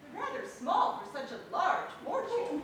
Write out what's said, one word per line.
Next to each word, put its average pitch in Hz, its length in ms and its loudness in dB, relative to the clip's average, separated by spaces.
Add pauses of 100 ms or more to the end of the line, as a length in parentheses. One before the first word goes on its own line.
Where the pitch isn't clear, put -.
(120)
Rather - 340 -4
small - 540 2
for - 180 -8
such 220 120 -6
a - 220 -10
large - 380 2 (140)
fortune. 480 600 0